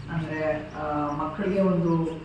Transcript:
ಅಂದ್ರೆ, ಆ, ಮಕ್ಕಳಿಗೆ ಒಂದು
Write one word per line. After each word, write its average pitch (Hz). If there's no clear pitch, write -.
ಅಂದ್ರೆ, 156
ಆ, 147
ಮಕ್ಕಳಿಗೆ 185
ಒಂದು 170